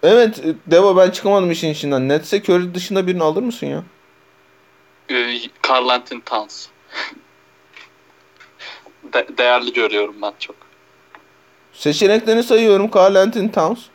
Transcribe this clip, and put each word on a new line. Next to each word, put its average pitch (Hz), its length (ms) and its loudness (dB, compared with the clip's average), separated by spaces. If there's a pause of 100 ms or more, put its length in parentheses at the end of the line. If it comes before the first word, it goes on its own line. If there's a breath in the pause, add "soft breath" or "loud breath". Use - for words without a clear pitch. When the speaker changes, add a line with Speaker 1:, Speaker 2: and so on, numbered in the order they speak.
Speaker 1:
Evet, 220 360 4
e, 156 160 -4 (120)
Devo, 180 300 4
ben 185 140 6
çıkamadım 196 400 0
işin 165 200 -4
içinden. 139 380 -4
Nets'e 160 340 0
Curry 180 320 0
dışında 185 320 -4
birini 180 160 -2
alır 160 200 0
mısın 233 240 -8
ya? 143 160 -8 (1300)
Speaker 2:
Ee, 120 280 -4 (240)
Karl 127 260 0
Anthony 123 320 -4
Towns. 110 460 -10 (2500 loud breath)
De-, 123 260 -4
değerli 123 340 0
görüyorum 104 500 -2
ben 104 160 -6
çok. - 180 -16 (1160)
Speaker 1:
Seçeneklerini 220 680 0
sayıyorum. 220 480 2
Karl 196 260 4
Anthony 208 340 0
Towns. 196 300 -2 (140)